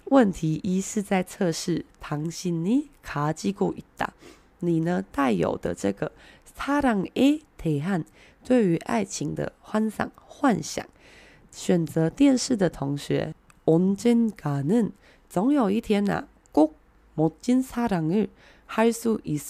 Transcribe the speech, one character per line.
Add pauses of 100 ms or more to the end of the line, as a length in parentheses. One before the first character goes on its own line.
问
题
一
是
在
测
试 (180)
당
신
이 (160)
가
지
고
있 (160)
다， (520)
你
呢，
带
有
的
这
个 (440)
사
랑
에 (160)
대
한， (400)
对
于
爱
情
的 (100)
환
상， (160)
幻
想。 (640)
选
择
电
视
的
同
学， (300)
언
젠
가
는， (360)
总
有
一
天
啊， (240)
꼭 (440)
멋 (100)
진
사
랑
을 (400)
할
수
있 (120)